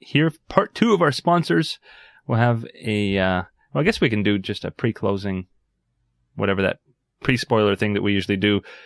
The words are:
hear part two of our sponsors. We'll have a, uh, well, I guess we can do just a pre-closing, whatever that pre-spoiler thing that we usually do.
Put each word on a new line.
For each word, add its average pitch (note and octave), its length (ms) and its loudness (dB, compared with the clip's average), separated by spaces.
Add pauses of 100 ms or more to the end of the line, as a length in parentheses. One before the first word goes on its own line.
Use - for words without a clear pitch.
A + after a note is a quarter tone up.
hear D#3 320 0 (160)
part - 260 0
two A#3 180 2
of F3+ 100 2
our D3 100 4
sponsors. E3+ 680 0 (480)
We'll A#2+ 120 0
have A#2 280 0 (180)
a, G#2 340 0
uh, F#2 240 0 (300)
well, C#3+ 100 0
I - 20 2
guess G#3+ 160 0
we D3+ 100 2
can G#2+ 140 0
do G#2 140 2
just G2 260 -8
a F2+ 80 -6
pre-closing, G2+ 760 -4 (880)
whatever G2 280 -2
that F#2 160 -2 (440)
pre-spoiler A2 540 0
thing G#2 180 -2
that G2 80 -2
we G2+ 100 0
usually G2 240 0
do. G2+ 260 2 (240)